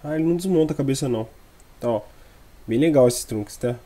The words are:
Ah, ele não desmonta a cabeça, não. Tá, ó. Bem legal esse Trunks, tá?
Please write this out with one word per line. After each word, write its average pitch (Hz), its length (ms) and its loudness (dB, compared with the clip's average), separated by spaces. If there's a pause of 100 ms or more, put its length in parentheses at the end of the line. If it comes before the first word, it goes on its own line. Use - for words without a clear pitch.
Ah, 151 100 -6
ele 160 100 -2
não 170 120 2
desmonta 170 360 0
a - 40 -4
cabeça, 135 320 -2
não. 110 200 -4 (520)
Tá, 120 100 -2
ó. 107 120 -2 (640)
Bem 113 120 0
legal 143 300 6
esse - 180 -2
Trunks, 107 300 -8
tá? 120 300 -4